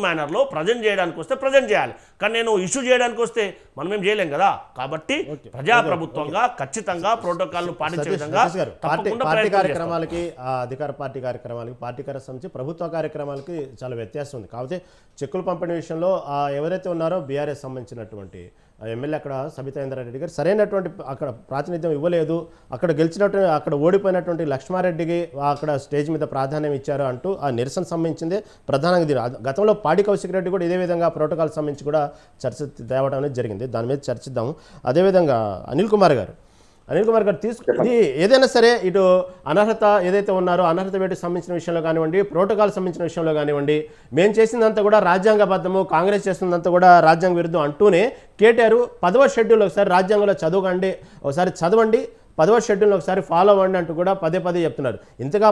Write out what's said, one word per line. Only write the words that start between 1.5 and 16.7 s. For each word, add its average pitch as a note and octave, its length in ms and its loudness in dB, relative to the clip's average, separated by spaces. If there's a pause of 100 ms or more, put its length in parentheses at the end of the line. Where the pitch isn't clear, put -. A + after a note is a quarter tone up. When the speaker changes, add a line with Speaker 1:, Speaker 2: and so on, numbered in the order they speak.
Speaker 1:
చేయాలి, C#3+ 240 0 (260)
కానీ G#3+ 180 -2
నేను A3+ 140 0 (140)
ఇష్యూ C4 200 -4
చేయడానికి A#3+ 380 2
వస్తే A3+ 180 -2 (360)
మనం D#3+ 180 -6
ఏం G#3 100 -4
చేయలేం G3+ 280 0
కదా. F#3 140 4 (300)
కాబట్టి D#3 380 -6 (180)
Speaker 2:
ఓకే. B2+ 220 -16
Speaker 1:
ప్రజాప్రభుత్వంగా E3 920 -2
Speaker 2:
ఓకే. A#3+ 140 -4
Speaker 1:
ఖచ్చితంగా F3+ 500 -6 (140)
ప్రోటోకాల్ను F3 560 -4
పాటించే D#3 240 -4
Speaker 2:
సతీష్, D3+ 120 -4
Speaker 1:
విధంగా D3+ 280 -2
Speaker 2:
సతీష్ F#3 160 -2
గారు, A#2+ 120 -4 (120)
పార్టీ, E3+ 240 -2
Speaker 1:
తప్పకుండా A#3 200 -4
Speaker 2:
పార్టీ E3 80 0
Speaker 1:
ప్రయత్నం G#3+ 140 0
చేస్తాం. G3 80 0
Speaker 2:
కార్యక్రమాలకి, E3+ 640 -4 (240)
ఆ, C3 80 -4 (120)
అధికార C3+ 240 -8 (120)
పార్టీ C3 240 -10
కార్యక్రమాలకి, A#2+ 580 -10
పార్టీ B2 220 -10
కార్యక్రమం C3+ 220 -12
సంబంధించి C3 280 -14
ప్రభుత్వ E3 400 -8
కార్యక్రమాలకి D3+ 600 -8 (240)
చాలా B2 180 -10
వ్యత్యాసం C3+ 380 -10
ఉంది. G2+ 160 -16
కాకపోతే C3 240 -8 (420)
చెక్కులు E3 300 -6
పంపిణీ E3+ 320 -4
విషయంలో, E3+ 280 -4 (240)
ఆ, C#3+ 40 -2 (220)
ఎవరైతే F#3 340 -6